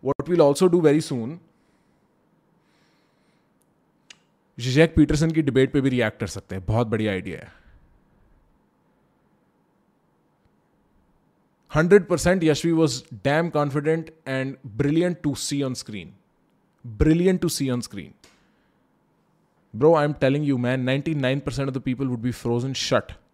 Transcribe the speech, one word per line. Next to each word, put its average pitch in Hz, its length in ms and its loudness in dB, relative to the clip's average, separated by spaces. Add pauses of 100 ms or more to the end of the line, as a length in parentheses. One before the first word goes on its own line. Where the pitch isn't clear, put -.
What 135 240 -4
we'll 160 240 6
also 175 220 4
do 175 100 4
very 151 280 4
soon, 127 240 -8 (3250)
जिजेक 135 360 2
पीटरसन 151 360 2
की 160 100 0
डिबेट 131 320 2
पे 143 80 0
भी 135 80 2
रिएक्ट 120 300 -2
कर 107 80 -6
सकते - 280 -12
हैं, 92 100 -10
बहुत 113 220 0
बढ़िया 107 240 -2
आइडिया 92 280 -8
है। - 120 -20 (4000)
हंड्रेड 175 320 6
परसेंट 175 360 0
Yashvi 156 320 2
was 160 160 4 (360)
damn 160 240 0
confident 147 520 -2 (240)
and 131 260 -6 (280)
brilliant 160 340 0 (120)
to 139 80 -2
see 139 300 -6
on 127 180 -6
screen। 95 240 -14 (880)
Brilliant 170 420 4
to 175 100 -2
see 131 260 -4
on 123 60 -4
screen। 92 280 -14 (1700)
Bro, 147 180 4
I'm 151 200 2
telling 143 360 0
you, 135 80 2
man, 127 280 -2
ninety-nine 139 600 -2
percent 139 240 -4
of 135 80 -6
the 127 100 -8
people 131 240 -4
would 117 140 -6
be 123 80 -2 (120)
frozen 120 280 -2
shut। - 380 -2 (220)